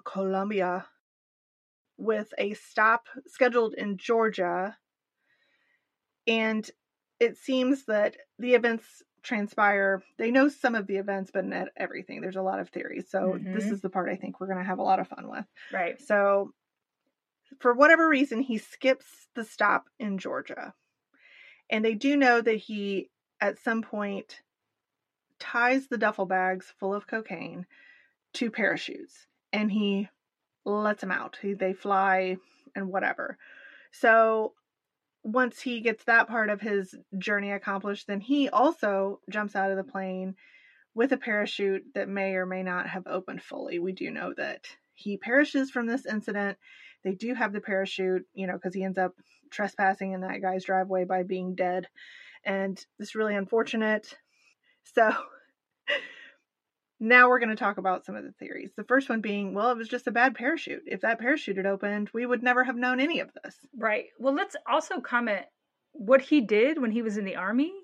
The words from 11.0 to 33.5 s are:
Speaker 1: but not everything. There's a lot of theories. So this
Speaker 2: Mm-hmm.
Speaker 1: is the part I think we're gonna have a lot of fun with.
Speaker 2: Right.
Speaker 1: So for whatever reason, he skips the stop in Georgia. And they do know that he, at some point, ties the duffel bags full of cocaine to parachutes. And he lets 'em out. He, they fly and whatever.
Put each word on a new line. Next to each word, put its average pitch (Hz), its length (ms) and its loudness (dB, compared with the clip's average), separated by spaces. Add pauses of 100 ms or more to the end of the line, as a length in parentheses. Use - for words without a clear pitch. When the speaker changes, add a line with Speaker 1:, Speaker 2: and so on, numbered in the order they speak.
Speaker 1:
but 190 120 0
not 190 300 -4
everything. - 460 -8
There's 185 140 -8
a 190 60 -4
lot 190 180 -2
of 180 100 -8
theories. - 400 -10
So 185 320 0
this 190 240 -4
Speaker 2:
Mm-hmm. 220 80 -2
Speaker 1:
is 196 80 -6
the 190 80 -4
part 185 200 -2
I 196 60 -4
think 190 240 -10
we're 185 80 -8
gonna 185 160 -4
have 190 160 -4
a 202 40 -2
lot 190 160 4
of 185 80 -6
fun - 220 -14
with. - 160 -10 (280)
Speaker 2:
Right. 175 280 -4
Speaker 1:
So 202 520 2 (1040)
for 247 140 4
whatever 320 340 8
reason, 269 340 2
he 240 160 -2
skips - 760 -2
the 226 80 -8
stop 208 420 0 (140)
in 202 180 -4
Georgia. - 560 -10 (960)
And 214 140 0
they 226 120 2
do 269 200 2
know 247 260 6
that 220 140 2
he, 202 540 -4 (320)
at 202 180 -2
some 226 220 -2
point, 202 600 -8 (960)
ties 254 480 2
the 233 100 -4
duffel 196 280 0
bags 185 540 -2
full 196 140 -2
of 202 140 -8
cocaine 190 580 -8 (680)
to 233 180 -2
parachutes. - 760 -4 (240)
And 214 200 0
he 202 380 0 (560)
lets 208 380 0
'em 190 80 -4
out. - 300 -6
He, 202 120 -2
they 190 200 -2
fly 190 640 2 (380)
and 196 140 -6
whatever. - 480 -4 (540)